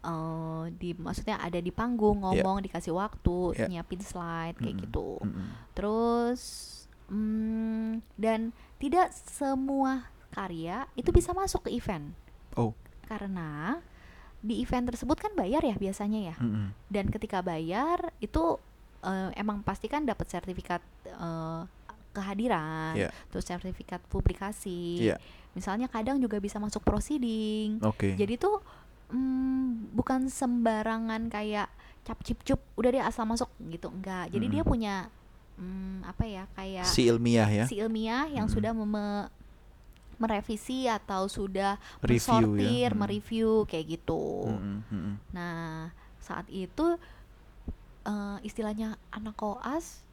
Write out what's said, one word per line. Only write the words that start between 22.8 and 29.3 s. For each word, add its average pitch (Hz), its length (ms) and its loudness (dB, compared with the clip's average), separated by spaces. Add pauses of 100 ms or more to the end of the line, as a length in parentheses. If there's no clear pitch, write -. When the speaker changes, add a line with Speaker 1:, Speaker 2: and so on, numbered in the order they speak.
Speaker 2:
Iya. 151 160 0 (180)
Speaker 1:
terus - 180 -4
sertifikat 180 580 -6
publikasi. 180 1000 2
Speaker 2:
Iya. - 100 6 (380)
Speaker 1:
Misalnya 202 320 -2
kadang 247 320 0
juga 214 200 2
bisa 202 200 -2
masuk 208 240 -2
proceeding. 214 960 0
Speaker 2:
Oke. 104 340 2
Speaker 1:
Jadi 202 220 2
tuh, 403 220 2 (500)
mm, 262 840 0